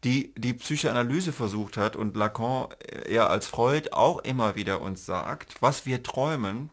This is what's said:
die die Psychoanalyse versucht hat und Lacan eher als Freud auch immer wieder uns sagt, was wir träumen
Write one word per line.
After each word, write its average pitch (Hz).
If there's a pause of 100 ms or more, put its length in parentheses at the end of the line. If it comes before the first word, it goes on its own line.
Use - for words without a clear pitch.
die 127
die 120
Psychoanalyse 139
versucht 107
hat 107
und 107
Lacan 113 (380)
eher 113
als 101
Freud 139
auch 139
immer 117
wieder 95
uns 95
sagt, -
was 139
wir 123
träumen 131